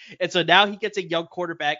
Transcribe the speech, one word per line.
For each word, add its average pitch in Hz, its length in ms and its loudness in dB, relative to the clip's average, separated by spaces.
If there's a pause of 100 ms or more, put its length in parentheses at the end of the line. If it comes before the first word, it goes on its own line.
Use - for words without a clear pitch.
(200)
And 175 100 -4
so 180 140 2
now 185 220 6
he 202 100 -6
gets 208 200 -8
a 196 60 -4
young 165 240 -4
quarterback 160 540 -6